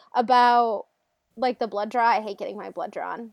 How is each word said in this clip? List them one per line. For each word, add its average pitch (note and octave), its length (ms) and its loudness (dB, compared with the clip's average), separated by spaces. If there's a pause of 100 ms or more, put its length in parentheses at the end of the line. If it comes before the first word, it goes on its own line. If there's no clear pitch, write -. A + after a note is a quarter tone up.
(140)
about, A#3+ 720 4 (500)
like, B3 240 -2
the A#3 80 -4
blood G3+ 220 -6
draw. A#3 180 0
I G#3+ 120 2
hate G#3 180 -8
getting G3 180 -8
my G3+ 140 -12
blood F3 200 -8
drawn. G#3+ 420 -10